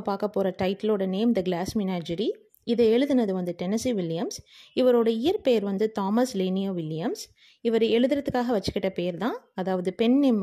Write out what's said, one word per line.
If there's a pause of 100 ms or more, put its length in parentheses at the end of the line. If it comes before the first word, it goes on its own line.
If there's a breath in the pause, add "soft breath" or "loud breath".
(120)
பார்க்க
போற
டைட்டிலோட (140)
நேம்
The
Glass (120)
Menagerie. (340)
இதை (100)
எழுதுனது
வந்து
டென்னசி
வில்லியம்ஸ். (380 loud breath)
இவரோட (140)
இயற்பெயர்
வந்து (100)
தாமஸ்
லேனியோ
வில்லியம்ஸ். (420 soft breath)
இவர்
எழுதுறதுக்காக
வச்சுக்கிட்ட
பேர்
தான், (180)
அதாவது
பென்
நேம்